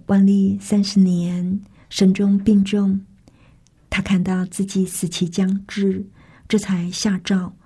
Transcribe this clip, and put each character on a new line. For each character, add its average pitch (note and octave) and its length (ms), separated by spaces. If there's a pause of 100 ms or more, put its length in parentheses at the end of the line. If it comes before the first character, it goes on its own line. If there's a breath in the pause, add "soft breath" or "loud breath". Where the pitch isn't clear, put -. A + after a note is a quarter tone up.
万 G3 180
历 G3 340
三 G3+ 240
十 G3 160
年， F3+ 640 (280 loud breath)
神 F#3+ 240
宗 G3+ 240
病 G3+ 260
重， G3 360 (920 soft breath)
他 - 120
看 F#3+ 200
到 F#3 260
自 F#3+ 180
己 F#3+ 200
死 F3+ 220
期 F3 220
将 F#3+ 360
至， G3 400 (440 soft breath)
这 G#3+ 100
才 F3+ 320
下 F#3+ 280
诏 F3+ 360 (100)